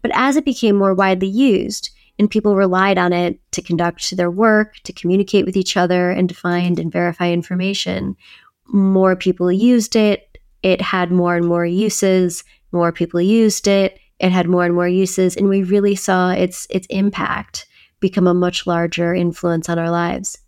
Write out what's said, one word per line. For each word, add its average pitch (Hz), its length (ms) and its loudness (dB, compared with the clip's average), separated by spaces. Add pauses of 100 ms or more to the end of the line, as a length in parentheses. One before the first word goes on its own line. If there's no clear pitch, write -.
But 233 120 -2
as 269 220 0
it 311 80 0
became 226 320 0
more 196 180 2
widely 190 360 0
used, 214 600 0 (280)
and 208 100 4
people 208 280 0
relied 190 400 2
on 180 160 2
it 175 260 -2 (140)
to - 80 -6
conduct 170 560 -4
their 175 120 0
work, 214 540 0
to - 80 -14
communicate 196 540 0
with 185 100 -6
each 190 220 -2
other, 180 340 2
and 180 160 0
to 180 80 -6
find 175 420 -2
and 160 140 -6
verify 175 400 -2
information, 185 880 -4 (500)
more 190 480 2
people 180 340 -2
used 226 460 2
it, 214 420 0 (240)
it 185 200 2
had 180 280 0
more 175 280 2
and 170 100 0
more 170 180 0
uses, 185 800 0 (300)
more 170 180 2
people 170 300 -2
used 214 440 2
it, 196 320 2 (220)
it 185 140 2
had 175 160 2
more 180 160 2
and 175 100 0
more 175 140 0
uses, 185 480 0
and 196 100 0
we 196 160 2
really 202 320 2
saw 185 360 0
its, 180 380 -4
its 185 200 -4
impact 196 760 -4 (360)
become 185 260 2
a 175 60 4
much 180 340 -2
larger 170 480 -2
influence 170 520 -2
on 170 120 -2
our 165 100 -4
lives. 170 480 -4 (100)